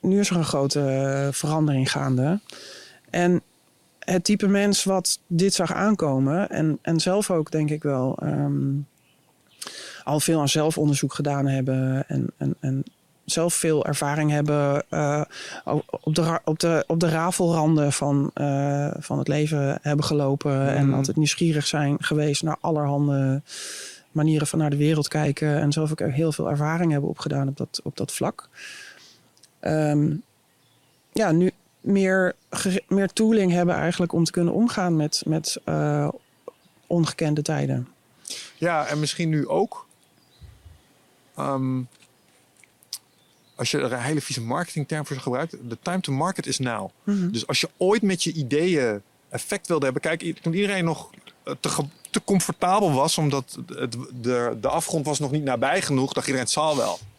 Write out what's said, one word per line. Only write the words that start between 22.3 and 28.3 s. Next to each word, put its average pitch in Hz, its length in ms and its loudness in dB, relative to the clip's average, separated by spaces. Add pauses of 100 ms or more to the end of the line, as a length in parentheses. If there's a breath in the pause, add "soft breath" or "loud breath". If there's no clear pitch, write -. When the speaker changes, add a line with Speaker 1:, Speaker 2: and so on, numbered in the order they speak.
Speaker 1:
naar 151 180 -2
allerhande 143 840 0 (680 loud breath)
manieren 151 340 2
van - 120 -2
naar 151 120 2
de 143 60 0
wereld 147 320 2
kijken 151 520 0
en 147 120 2
zelf 156 180 0
ook 156 100 -4
heel 147 320 0
veel - 180 -2
ervaring 156 420 0
hebben 143 180 0
opgedaan 139 380 -2
op 139 80 -6
dat, - 280 -6
op 147 120 -10
dat - 160 -6
vlak. - 360 -6 (1120 loud breath)